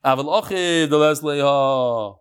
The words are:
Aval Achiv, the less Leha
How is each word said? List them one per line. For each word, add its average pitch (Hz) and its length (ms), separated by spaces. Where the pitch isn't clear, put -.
Aval 143 400
Achiv, 175 460
the 151 80
less 151 240
Leha 135 1000